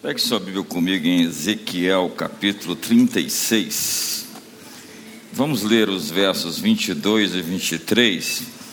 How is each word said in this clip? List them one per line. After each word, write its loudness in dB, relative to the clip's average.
Pegue -4
sua 0
Bíblia -4
comigo 0
em 4
Ezequiel, 0
capítulo -4
trinta 4
e 0
seis. -2
Vamos 0
ler 4
os -4
versos 0
vinte 2
e 0
dois 2
e 0
vinte -2
e -2
três. 0